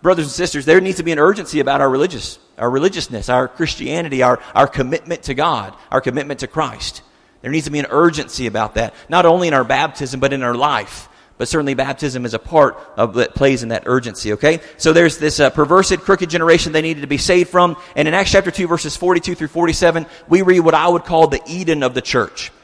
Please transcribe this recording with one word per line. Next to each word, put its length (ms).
Brothers 240
and 80
sisters, 320
there 160
needs 160
to 60
be 100
an 60
urgency 420
about 180
our 100
religious, 500
our 120
religiousness, 600
our 180
Christianity, 720
our, 200
our 140
commitment 560
to 100
God, 400
our 100
commitment 400
to 60
Christ. 560
There 100
needs 140
to 60
be 80
an 100
urgency 580
about 280
that, 200
not 180
only 220
in 60
our 100
baptism, 560
but 140
in 100
our 120
life. 520
But 100
certainly 280
baptism 500
is 80
a 60
part 380
of 160
that 200
plays 300
in 60
that 160
urgency, 480
okay? 260
So 160
there's 280
this, 200
uh, 120
perverted, 500
crooked 280
generation 440
they 80
needed 200
to 60
be 120
saved 300
from. 280
And 140
in 40
Acts 180
chapter 200
two, 160
verses 300
forty-two 380
through 140
forty-seven, 560
we 140
read 200
what 120
I 140
would 180
call 220
the 200
Eden 360
of 100
the 80
church. 500